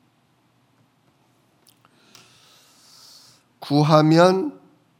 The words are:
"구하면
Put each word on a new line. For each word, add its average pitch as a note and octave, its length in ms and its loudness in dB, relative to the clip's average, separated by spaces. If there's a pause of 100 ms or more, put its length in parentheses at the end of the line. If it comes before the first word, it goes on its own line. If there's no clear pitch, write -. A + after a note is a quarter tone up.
(3500)
"구하면 D#3+ 1000 0 (420)